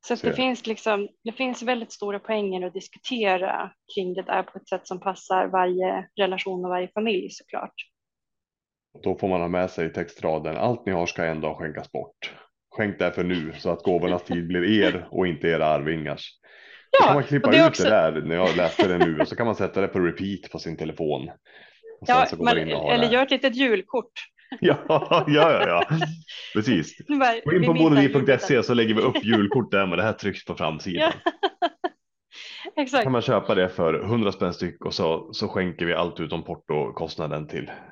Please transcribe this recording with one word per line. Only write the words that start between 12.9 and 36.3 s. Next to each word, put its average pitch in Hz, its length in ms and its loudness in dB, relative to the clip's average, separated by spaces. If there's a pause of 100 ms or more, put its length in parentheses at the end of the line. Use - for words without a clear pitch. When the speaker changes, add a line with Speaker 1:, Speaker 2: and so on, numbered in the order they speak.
Speaker 2:
därför 90 240 -2
nu 87 360 -4
så 90 100 -4
att 85 140 -4
gåvornas 90 400 0
tid 85 240 -4
blir 87 160 0 (200)
er 90 280 0
och 92 160 0
inte 82 200 -2
era 78 180 2
arvingars." 76 640 -2 (640)
Speaker 1:
Ja, 539 80 6
Speaker 2:
Då - 60 8
kan 214 100 6
man 139 80 2
klippa 143 240 2
Speaker 1:
och - 60 6
det - 60 8
är - 40 10
Speaker 2:
ut - 60 8
Speaker 1:
också - 140 0
Speaker 2:
det 87 60 4
där 80 320 4
när 80 140 -2
jag 87 220 2
läste 87 300 2
det 90 100 2
nu, 82 220 2
och 78 80 2
så - 80 -8
kan 120 100 0
man 107 100 0
sätta 95 260 -2
det 98 60 2
på 95 120 -2
repeat 92 520 -2
på 82 80 -10
sin 82 180 -8
telefon. 76 520 -4 (720)
Och - 60 -14
sen 247 100 4
Speaker 1:
Ja, 254 80 4
Speaker 2:
så - 100 -8
går 170 100 -2
Speaker 1:
man, 233 120 4
Speaker 2:
man 160 100 -2
in 160 80 -4
och 151 60 -4
har 151 120 0
Speaker 1:
eller 240 140 2
Speaker 2:
det. 226 60 0
Speaker 1:
gör 254 100 4
ett 269 80 -2
litet 262 240 0
julkort. 233 560 0 (400)
Speaker 2:
<laughs> 247 80 -12
Ja, 147 180 4 (100)
ja, 160 400 2
ja, 147 400 6
ja. - 300 2 (560)
Precis. 107 480 0
Speaker 1:
<laughs> - 60 -20
Nu 294 120 0
bara, 233 260 2
Speaker 2:
Gå 151 80 0
in 180 80 6
Speaker 1:
vi 165 60 4
Speaker 2:
på 165 60 4
Speaker 1:
missar 160 160 6
Speaker 2:
bodoli 139 240 6
punkt 131 140 4
se 139 40 6
Speaker 1:
julbiten. 120 320 4
Speaker 2:
så 127 100 0
lägger 113 220 4
vi 107 60 2
upp 110 240 0
julkort 107 460 2
där 98 160 2
med 87 100 0
det 92 60 2
här 107 100 0
tryckt - 340 -6
på 87 80 -6
framsidan. 85 600 -2
Speaker 1:
<laughs> - 60 -20
Ja. - 460 -4 (1040)
<laughs> 302 60 -2
Exakt. 254 220 0
Speaker 2:
Kan 131 80 0
man 120 100 2
köpa 110 340 2
det 92 140 4
för 82 240 0
hundra 101 380 0
spänn 92 220 -2
styck, - 320 -8
och 80 80 -4
så, 82 400 -2
så 107 140 -6
skänker 90 380 -4
vi 85 80 0
allt 87 260 -2
utom 80 240 -6